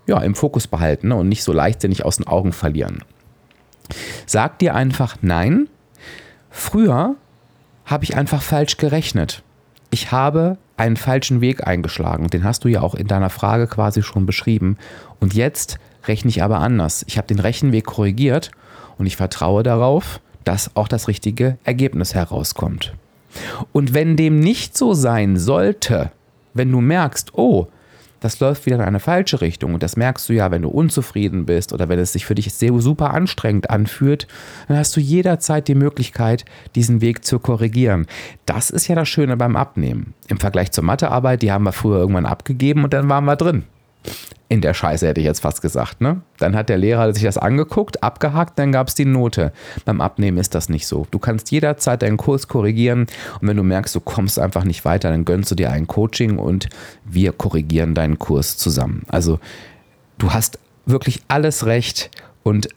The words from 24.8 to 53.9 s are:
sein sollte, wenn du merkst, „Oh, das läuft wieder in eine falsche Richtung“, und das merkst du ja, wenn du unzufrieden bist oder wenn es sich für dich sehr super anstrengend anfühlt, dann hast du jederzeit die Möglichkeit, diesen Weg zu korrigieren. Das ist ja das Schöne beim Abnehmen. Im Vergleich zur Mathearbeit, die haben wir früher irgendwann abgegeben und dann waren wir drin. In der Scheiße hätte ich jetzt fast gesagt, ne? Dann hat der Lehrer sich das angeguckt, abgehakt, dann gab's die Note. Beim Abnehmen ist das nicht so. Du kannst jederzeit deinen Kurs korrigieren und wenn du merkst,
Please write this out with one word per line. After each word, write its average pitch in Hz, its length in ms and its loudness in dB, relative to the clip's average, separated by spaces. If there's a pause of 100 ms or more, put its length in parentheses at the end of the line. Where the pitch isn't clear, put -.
sein 117 440 2
sollte, 98 720 0 (420)
wenn 127 180 0
du 127 80 4
merkst, 151 580 0
„Oh, 165 300 4 (520)
das - 200 -4
läuft 139 260 0
wieder 127 120 2
in 117 60 0
eine 101 180 0
falsche 175 400 0
Richtung“, 85 320 -2
und 82 100 -2
das - 140 -4
merkst - 320 -2
du 117 40 2
ja, 101 160 4
wenn 87 120 0
du 80 80 -2
unzufrieden 107 760 0
bist 87 280 0
oder 87 160 -2
wenn 90 100 2
es 90 140 0
sich 98 120 -4
für 104 100 0
dich 104 180 -4
sehr 117 260 0
super 143 340 2
anstrengend 113 560 0
anfühlt, 135 580 0 (420)
dann 143 80 4
hast 147 180 0
du 156 60 2
jederzeit 160 640 0
die 143 80 4
Möglichkeit, 120 720 0 (280)
diesen 117 280 2
Weg 117 240 0
zu 123 140 0
korrigieren. 110 680 2 (380)
Das - 240 -2
ist - 180 -2
ja 175 80 2
das 160 140 0
Schöne 135 260 0
beim 120 220 0
Abnehmen. 67 560 -4 (160)
Im 98 100 -2
Vergleich 95 320 0
zur - 140 -2
Mathearbeit, 127 560 0
die 104 100 2
haben 101 140 2
wir 92 80 0
früher 104 240 2
irgendwann 90 280 2
abgegeben 139 600 0
und 143 80 -2
dann 139 160 0
waren 143 160 2
wir 143 100 2
drin. 156 280 0 (840)
In 117 120 4
der 76 120 2
Scheiße 80 340 0
hätte 78 140 0
ich 76 40 2
jetzt 76 140 0
fast 76 220 -4
gesagt, - 400 -4
ne? 165 200 0 (160)
Dann 98 180 0
hat 107 140 -2
der 95 80 2
Lehrer 113 360 2
sich 104 100 0
das 98 140 0
angeguckt, 156 640 0
abgehakt, 151 560 -2
dann 139 120 2
gab's 127 220 0
die 143 120 0
Note. 120 460 2 (340)
Beim 110 140 0
Abnehmen 92 380 0
ist 90 160 -2
das 85 160 -2
nicht 78 160 -2
so. 76 240 -4
Du - 80 -4
kannst 110 320 -4
jederzeit 147 520 0
deinen 107 160 2
Kurs 139 320 0
korrigieren 117 580 2 (340)
und 104 60 0
wenn 101 100 2
du 98 60 2
merkst, 92 320 0